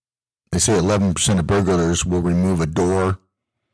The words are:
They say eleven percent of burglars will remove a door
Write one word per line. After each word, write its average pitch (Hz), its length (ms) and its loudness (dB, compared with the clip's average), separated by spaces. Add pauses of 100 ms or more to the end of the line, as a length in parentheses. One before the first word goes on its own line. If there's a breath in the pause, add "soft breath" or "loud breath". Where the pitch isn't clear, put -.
(520)
They 90 60 -2
say 107 180 2
eleven 95 380 0
percent 101 240 0
of 78 80 -2
burglars 90 580 0
will 90 180 -2
remove 87 380 0
a 82 60 0
door 95 520 -2 (540)